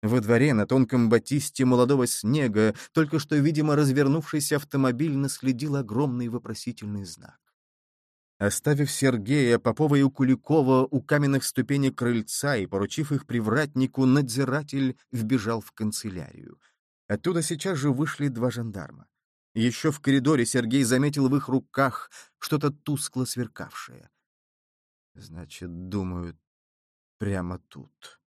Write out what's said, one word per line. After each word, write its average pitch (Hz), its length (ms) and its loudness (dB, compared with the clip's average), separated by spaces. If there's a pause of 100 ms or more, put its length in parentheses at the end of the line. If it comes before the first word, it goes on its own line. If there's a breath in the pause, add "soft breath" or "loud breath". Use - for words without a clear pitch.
Во 120 160 2
дворе 120 320 4
на 104 140 2
тонком 123 420 4
батисте 131 560 0
молодого 127 400 4
снега, 110 680 0 (160 loud breath)
только 160 260 0
что, 151 200 0
видимо, 151 380 2
развернувшийся 147 840 2
автомобиль 139 600 0
наследил 139 600 -2
огромный 123 500 -2
вопросительный 110 760 -8
знак. - 340 -20 (1000)
Оставив 139 540 0
Сергея, 123 680 2
Попова 143 380 2
и 139 80 6
Куликова 131 840 4
у 135 160 -2
каменных 139 420 0
ступеней 135 460 0
крыльца 123 680 -2
и 95 120 -2
поручив 101 460 -2
их 139 120 -2
привратнику, 131 800 0
надзиратель 135 920 0 (160 soft breath)
вбежал 113 480 -2
в - 120 -16
канцелярию. - 880 -8 (480)
Оттуда 165 340 -2
сейчас 170 380 -4
же 143 120 2
вышли 143 360 -2
два 120 240 -2
жандарма. 104 560 -10 (480)
Ещё 120 360 0
в 147 100 -8
коридоре 135 440 2
Сергей 123 380 0
заметил 135 460 2
в 139 60 2
их 139 120 -2
руках 131 640 -2 (260 loud breath)
что-то 147 320 -2
тускло 139 560 -6
сверкавшее. - 840 -12 (1040)
«Значит, 85 720 -14
думают, 90 480 -6 (800)
прямо 92 400 -6 (120)
тут». - 600 -20